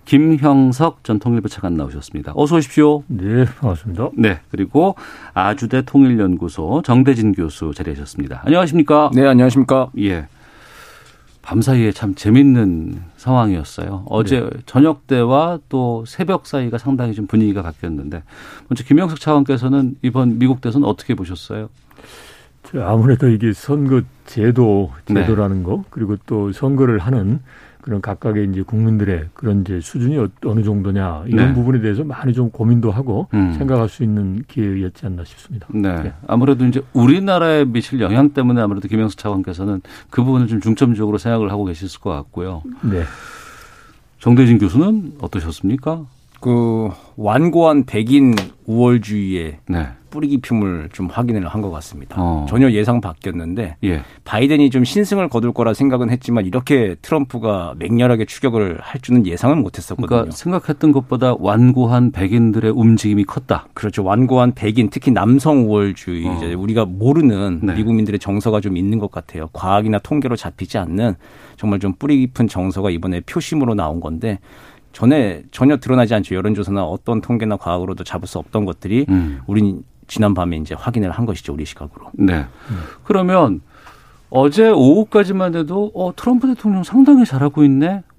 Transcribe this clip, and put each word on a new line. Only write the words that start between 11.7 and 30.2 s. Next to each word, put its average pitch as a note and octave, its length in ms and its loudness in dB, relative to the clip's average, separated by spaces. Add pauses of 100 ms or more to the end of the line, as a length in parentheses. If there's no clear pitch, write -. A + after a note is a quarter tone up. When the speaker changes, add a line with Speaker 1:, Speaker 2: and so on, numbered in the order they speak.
Speaker 1:
참 G2 200 -6
재밌는 G2+ 880 2 (120)
상황이었어요. G2 920 -2
어제 A2+ 340 0
Speaker 2:
네. - 80 -8 (160)
Speaker 1:
저녁 D3+ 420 2
때와 C3+ 520 0 (100)
또 A#2+ 360 -4
새벽 F3+ 400 -4
사이가 A#2+ 320 -4
상당히 B2 360 -2
좀 G#2 120 -6
분위기가 G#2 360 0
바뀌었는데, D#2+ 600 -10 (440)
먼저 A#2+ 160 -4
김영석 D#3 380 2
차관께서는 C3+ 800 0
이번 A#2+ 380 0
미국 B2+ 200 2
대선 B2+ 240 0
어떻게 G#2 320 -2
보셨어요? F#2+ 540 -10 (920)
Speaker 2:
저, C3+ 180 -8
아무래도 A#2 460 2
이게 A2 240 2
선거 C3+ 500 0 (240)
제도, A2 640 2 (160)
Speaker 1:
네. G2+ 140 2
Speaker 2:
제도라는 G2 420 0
거, C#3 260 -4
그리고 G#2 260 -6 (100)
또 G2+ 280 -4
선거를 C3 460 0
하는 A#2 420 -2 (400)
그런 G#2 180 -6
각각의 G#2 500 -4
이제 F#2+ 120 -4
국민들의 G#2 720 -2
그런 G2+ 280 -2
이제 F#2 200 -6
수준이 C3+ 360 -4
어-, G#2 120 0 (160)